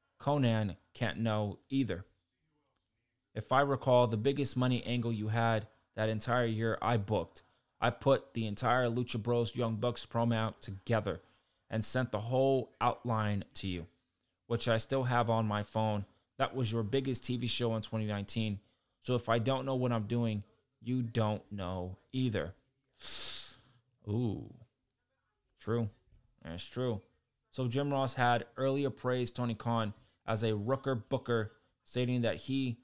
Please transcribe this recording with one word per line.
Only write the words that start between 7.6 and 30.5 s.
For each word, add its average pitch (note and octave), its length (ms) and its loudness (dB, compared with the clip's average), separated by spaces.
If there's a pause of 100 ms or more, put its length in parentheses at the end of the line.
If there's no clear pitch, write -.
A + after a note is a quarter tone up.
I A#2+ 120 2
put - 420 0
the A2+ 140 -2
entire A#2+ 400 2
Lucha A#2 340 -2
Bros A#2+ 340 0
Young A#2 200 0
Bucks A#2 320 -2
promo A#2 280 2
out A2 280 -2
together G2+ 580 -2 (480)
and A2 160 0
sent B2+ 260 0
the G#2 80 0
whole C3 600 2
outline A2 600 0 (120)
to - 120 -6
you, F2 180 -4 (640)
which A#2 200 -2
I A2+ 100 4
still C3 260 0
have A#2+ 260 2
on A2+ 160 2
my G#2 160 0
phone. G#2+ 440 -2 (340)
That C3 160 0
was A#2 160 0
your A#2 100 0
biggest C3 440 -2
T B2 120 -2
V A#2+ 80 -4
show A2+ 300 0
in A2 80 -4
twenty A2 240 -4
nineteen. G#2 520 -2 (420)
So B2+ 120 -2
if A#2+ 160 0
I A#2 80 4
don't C3 280 0
know C3+ 100 -2
what B2 160 2
I'm A2 160 0
doing, A2+ 360 0 (380)
you B2 220 -2
don't A2 480 0
know F#2 460 -4 (140)
either. G#2 440 0 (1500)
Ooh, G#2 440 -2 (1080)
true. A2+ 300 -2 (540)
That's E2+ 240 -10
true. B2 320 -4 (520)
So B2+ 180 -2
Jim C#3 200 0
Ross C3+ 260 0
had A#2+ 320 4 (100)
earlier C3+ 320 2
praised B2+ 440 -2
Tony A#2+ 220 -2
Khan A2+ 380 0 (340)
as A2 160 0
a A2+ 80 2